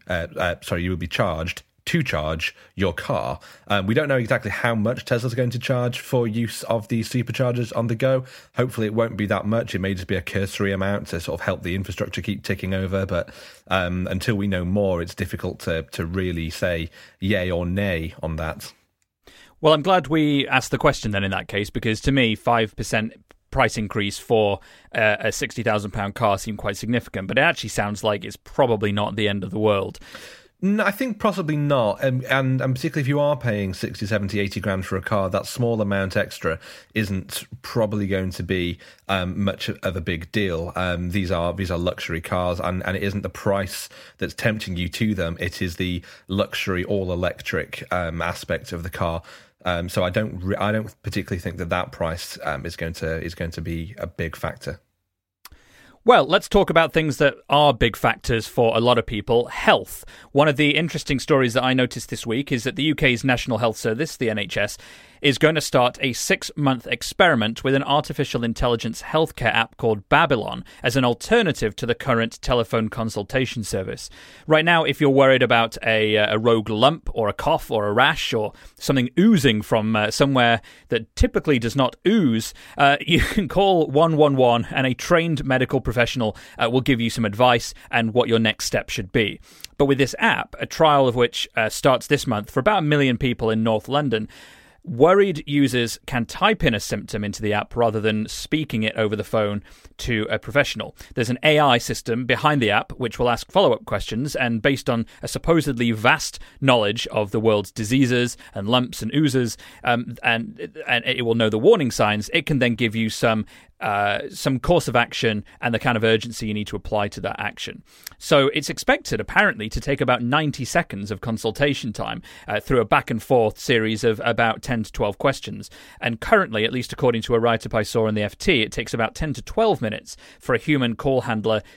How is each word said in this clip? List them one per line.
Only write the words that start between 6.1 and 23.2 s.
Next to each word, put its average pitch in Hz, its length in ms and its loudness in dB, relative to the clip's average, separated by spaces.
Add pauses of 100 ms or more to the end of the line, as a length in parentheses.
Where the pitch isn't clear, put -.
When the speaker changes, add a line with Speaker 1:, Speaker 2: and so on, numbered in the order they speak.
Speaker 1:
use 113 360 -4
of 113 260 -4
these 113 180 -2
superchargers 123 640 -2
on 113 140 -2
the 113 80 -2
go. 131 300 0 (320)
Hopefully 120 300 -2
it 104 60 -4
won't 113 220 0
be 104 120 -2
that 98 180 0
much. 110 280 -2
It 101 60 -4
may 95 140 -2
just 92 140 -8
be 98 100 -2
a 90 40 -2
cursory 98 520 -2
amount 98 340 -4
to 85 140 -6
sort - 180 -6
of - 60 -10
help 92 180 -2
the 87 120 -4
infrastructure - 460 -6
keep 98 220 -6
ticking 95 300 -4
over. 95 320 -2
But, 92 240 -4 (400)
um, 90 420 -2
until 95 240 -2
we 101 120 -2
know 90 180 -2
more, 95 360 0
it's 85 140 -8
difficult 90 440 -8
to, 82 240 -4
to 85 220 -8
really 85 440 -4
say 82 400 -4 (320)
yay 95 280 0
or 87 160 -2
nay 87 560 -2
on 80 140 -4
that. 78 380 -8 (880)
Speaker 2:
Well, 156 120 6
I'm 151 80 2
glad 180 260 2
we 147 420 2
asked 135 220 0
the 135 60 0
question 123 340 0
then 101 120 0
in 98 80 -2
that 92 160 -4
case, 101 220 -4
because 110 320 -2
to 139 100 2
me, 123 240 2
five 113 400 0
percent 110 380 -4 (360)